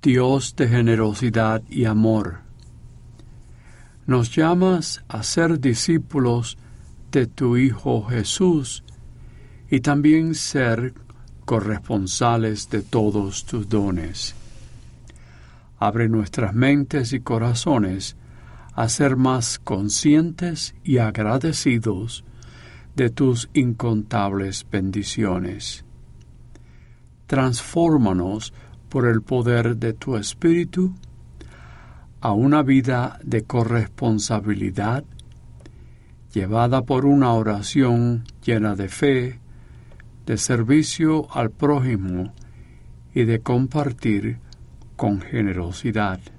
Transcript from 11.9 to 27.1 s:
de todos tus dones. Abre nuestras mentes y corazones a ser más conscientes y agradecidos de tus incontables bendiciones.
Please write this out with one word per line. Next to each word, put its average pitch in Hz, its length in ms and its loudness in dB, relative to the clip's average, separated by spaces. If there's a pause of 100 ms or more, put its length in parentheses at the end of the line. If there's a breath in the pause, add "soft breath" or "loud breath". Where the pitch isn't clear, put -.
de 107 120 -2
todos 104 640 0
tus 104 240 -6
dones. 95 680 -2 (1400 soft breath)
Abre 110 300 0
nuestras 110 440 0
mentes 135 600 2
y 123 80 -2
corazones 117 960 0 (560 loud breath)
a 117 160 -2
ser 135 260 2
más 131 420 0
conscientes 156 1300 0
y 135 140 2
agradecidos 113 1300 0 (720 loud breath)
de 123 120 2
tus 120 440 0
incontables 107 1160 -2
bendiciones. 98 1160 -4 (1400 soft breath)